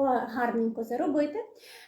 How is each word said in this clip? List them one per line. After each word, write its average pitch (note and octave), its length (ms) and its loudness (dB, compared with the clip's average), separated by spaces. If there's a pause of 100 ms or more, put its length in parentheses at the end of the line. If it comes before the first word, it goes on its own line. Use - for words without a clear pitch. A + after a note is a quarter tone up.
гарненько A#3 800 0
заробити, D4 560 0 (480)